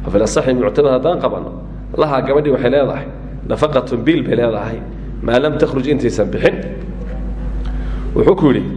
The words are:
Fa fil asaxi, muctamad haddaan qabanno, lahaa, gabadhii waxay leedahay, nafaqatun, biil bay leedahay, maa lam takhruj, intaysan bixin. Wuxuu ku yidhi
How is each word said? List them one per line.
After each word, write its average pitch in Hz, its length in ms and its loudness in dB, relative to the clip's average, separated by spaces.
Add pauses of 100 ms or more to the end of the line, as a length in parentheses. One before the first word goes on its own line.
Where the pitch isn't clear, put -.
Fa - 80 -6
fil - 120 4
asaxi, 131 300 2
muctamad 123 380 2
haddaan 143 280 2
qabanno, 104 320 -4 (460)
lahaa, 143 240 2
gabadhii 143 300 2
waxay 123 200 2
leedahay, 131 340 0 (440)
nafaqatun, 131 540 0
biil 151 200 4
bay 117 120 0
leedahay, 113 420 0 (460)
maa 117 160 4
lam 147 180 0
takhruj, 131 300 0
intaysan 117 420 2
bixin. 117 260 2 (1600)
Wuxuu 113 200 6
ku 160 160 2
yidhi 107 120 2 (140)